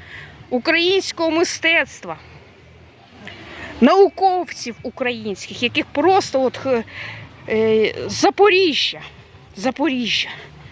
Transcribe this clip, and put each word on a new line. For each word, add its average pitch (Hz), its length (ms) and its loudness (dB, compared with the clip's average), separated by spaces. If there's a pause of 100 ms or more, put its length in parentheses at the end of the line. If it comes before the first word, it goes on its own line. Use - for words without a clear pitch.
(500)
українського 330 800 0
мистецтва, 320 880 -2 (1600)
науковців 359 1000 4
українських, 226 800 -8
яких 240 220 -2
просто 311 560 2
от, 247 180 -2 (920)
е, 220 460 2 (120)
Запоріжжя, 359 960 2 (540)
Запоріжжя. 247 760 -2 (420)